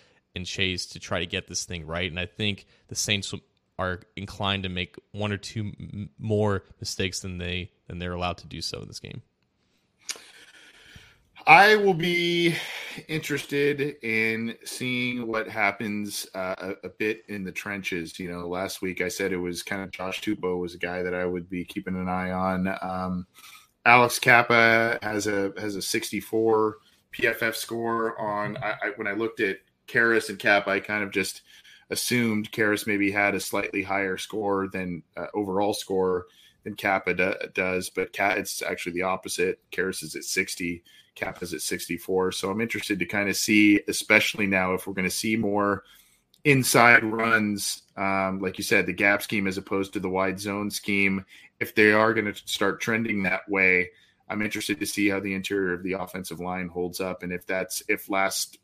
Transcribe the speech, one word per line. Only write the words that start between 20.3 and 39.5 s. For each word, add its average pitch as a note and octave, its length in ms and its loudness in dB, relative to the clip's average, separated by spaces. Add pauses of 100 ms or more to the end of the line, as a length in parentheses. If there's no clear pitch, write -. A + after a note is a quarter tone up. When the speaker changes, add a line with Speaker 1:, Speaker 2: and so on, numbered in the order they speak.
Speaker 2:
was F2 160 -6
a - 20 -16
guy F2+ 240 -4
that F2+ 120 -2
I F2+ 120 -2
would F2+ 240 -4
be F2 140 -4
keeping F#2+ 320 -6
an F#2 120 -4
eye F#2 220 -2
on. F#2 380 0 (120)
Um, F#2 460 -4 (580)
Alex A#2+ 360 8
Kappa A#2 800 6
has G#2+ 240 -2
a, G2 320 0
has G#2 160 -6
a F#2+ 80 -8
sixty-four A2 920 2 (340)
P - 160 -2
F A#2 160 0
F A2+ 140 0
score A2+ 640 -2
on, G#2 380 -4
I, G#2 120 -4
I, G#2 240 -4
when G#2+ 140 -6
I G2+ 40 -4
looked A2 280 -2
at G2 180 0 (300)
Karras A2+ 400 4
and G2+ 100 -6
Kappa, G2+ 320 4
I G2 80 2
kind G#2 240 -4
of G2 80 -4
just F#2+ 320 -2 (480)
assumed A2 640 0
Karras G#2 340 2
maybe G2+ 240 2
had G2+ 240 4
a F#2 60 0
slightly G2+ 420 -2
higher F#2+ 340 -2
score G2 520 -2
than, F2+ 340 -6 (140)
uh, F2 180 -8
overall G2+ 400 0
score F#2 520 0 (360)
than G#2+ 120 -10
Kappa F#2+ 400 0
do-, F#2 200 0 (180)
does, F#2 380 -2
but F#2 220 -4
Ka-, G2 240 2
it's - 260 -4
actually F2+ 300 -6
the F2 100 -2
opposite. F#2 560 -2 (140)